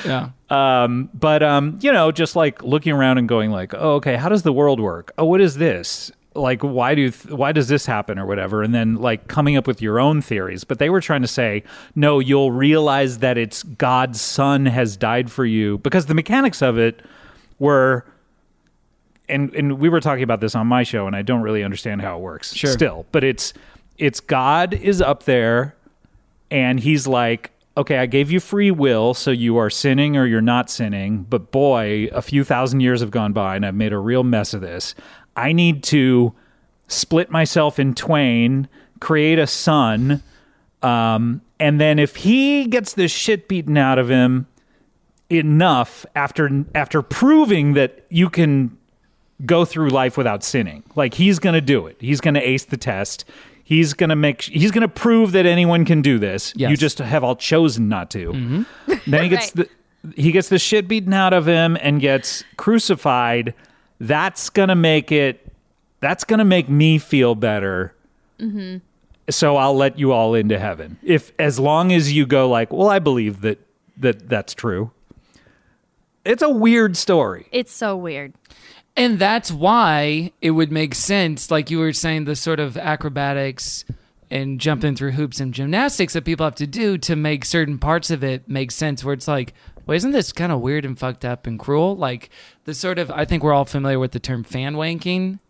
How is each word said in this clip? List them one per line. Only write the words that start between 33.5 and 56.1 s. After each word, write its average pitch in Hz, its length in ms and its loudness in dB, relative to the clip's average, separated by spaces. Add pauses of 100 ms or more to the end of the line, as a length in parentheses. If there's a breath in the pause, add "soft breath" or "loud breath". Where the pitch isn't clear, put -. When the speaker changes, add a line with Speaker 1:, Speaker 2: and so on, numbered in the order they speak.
Speaker 2:
and 101 100 -2
I've 95 100 -4
made 107 180 -4
a 104 60 -4
real 120 240 0
mess 113 300 0
of 98 80 -8
this. 90 340 -10 (400 loud breath)
I 127 180 -2
need 170 320 2
to 127 480 4 (540 soft breath)
split - 440 -2
myself 156 480 0
in 135 160 0
twain, 135 720 0 (320 soft breath)
create 160 400 2
a 143 80 2
son, 135 760 0 (600 soft breath)
um, 117 580 0 (180)
and 147 220 2
then 151 180 4
if 143 180 0
he 269 500 2
gets 226 260 -2
this 175 180 0
shit - 360 -2
beaten 151 300 -2
out 131 200 4
of 123 120 2
him 127 360 2 (840)
enough 156 760 2 (100)
after, 143 500 -2 (100)
after 151 260 0
proving 214 720 4
that 143 360 0
you 170 200 2
can 143 480 0 (680)
go 170 200 4
through 156 240 -2
life 131 280 0
without 110 260 -2
sinning, 95 400 -4 (120)
like, 135 200 0
he's 180 240 4
gonna 165 220 2
do 123 260 0
it. - 120 -20
He's 131 220 -2
gonna 147 220 2
ace 131 220 -2
the 135 120 -6
test." 101 480 -6 (420 loud breath)
He's 156 280 2
gonna 156 200 0
make, 147 280 0
he's 165 260 0
gonna 226 180 2
prove 226 440 2
that 180 160 4
anyone 170 380 4
can 156 180 4
do 131 160 2